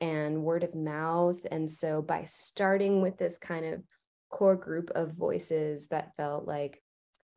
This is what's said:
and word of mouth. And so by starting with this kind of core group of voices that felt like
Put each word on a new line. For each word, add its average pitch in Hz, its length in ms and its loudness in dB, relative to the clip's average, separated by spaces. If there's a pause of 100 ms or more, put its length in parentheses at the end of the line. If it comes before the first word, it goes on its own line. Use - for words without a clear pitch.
and 156 420 0
word 165 200 2
of 170 120 -4
mouth. 160 640 0 (100)
And 160 220 -4
so 156 300 -2
by 160 240 -2
starting 196 760 2
with 185 160 0
this 175 200 -2
kind 165 280 -6
of 160 160 -6 (480)
core 190 280 6
group 170 380 -4
of 160 180 0
voices 156 760 -2
that - 300 -4
felt 147 280 -4
like 143 360 -6 (560)